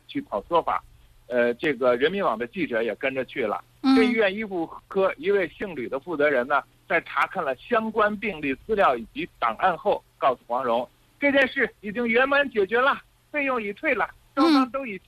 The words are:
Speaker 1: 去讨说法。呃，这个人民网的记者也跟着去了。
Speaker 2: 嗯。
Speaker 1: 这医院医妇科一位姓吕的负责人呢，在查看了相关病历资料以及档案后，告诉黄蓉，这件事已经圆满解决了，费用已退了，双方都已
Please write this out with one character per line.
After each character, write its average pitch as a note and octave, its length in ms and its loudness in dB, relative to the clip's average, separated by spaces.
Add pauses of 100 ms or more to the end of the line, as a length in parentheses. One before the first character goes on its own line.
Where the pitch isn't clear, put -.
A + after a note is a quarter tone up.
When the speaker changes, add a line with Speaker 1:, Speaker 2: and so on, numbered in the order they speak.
Speaker 1:
去 - 160 -8
讨 G#2 220 -6
说 E3+ 180 0
法。 F#2+ 200 -4 (440)
呃， A#2+ 280 0
这 C3+ 180 -2
个 B2 240 2
人 D3 160 2
民 G3+ 100 -2
网 B2 160 0
的 A#2+ 80 -6
记 E3 200 -6
者 A#2 160 -2
也 G#2+ 140 -2
跟 C3+ 180 -4
着 C3 100 -2
去 B2 220 -4
了。 G2+ 180 -4 (160)
Speaker 2:
嗯。 C4+ 160 4
Speaker 1:
这 B3+ 80 6
医 B3+ 60 2
院 G#3+ 220 2
医 A3 120 -6
妇 F3+ 220 -4 (200)
科 F#3+ 300 0
一 F3 140 -2
位 G3 180 2
姓 G3 260 -10
吕 A#2+ 140 -8
的 C3 100 -4
负 E3 180 -8
责 C#3+ 120 2
人 B2+ 180 0
呢， C#3+ 160 0 (240)
在 E3 140 0
查 D3 260 -2
看 F#3 160 -6
了 C3+ 140 -4
相 A3 340 -2
关 G#3+ 260 2
病 G3 240 -8
历 C#3 140 -2 (120)
资 A3 100 -2
料 E3 180 4
以 A#2 100 -6 (100)
及 E3+ 140 -8 (100)
档 A#2 200 -2
案 E3+ 180 2
后， - 280 -2 (140)
告 C3+ 160 2
诉 - 120 -10
黄 B2 160 -4
蓉， A#2+ 240 0 (320)
这 C#4+ 140 2
件 C4+ 160 4
事 C4 320 -2
已 G#3+ 100 -10
经 A#3 160 -4
圆 A#3+ 220 2
满 C#4 220 2
解 G3+ 160 2
决 A3 120 0
了， B3+ 220 2 (300)
费 D4 140 -2
用 C4 160 -2
已 G3+ 120 -6
退 C#4 220 -4
了， F#3 160 -2 (240)
双 D#4 180 4
方 C4 180 4
都 C4+ 140 -6
已 G3 240 -10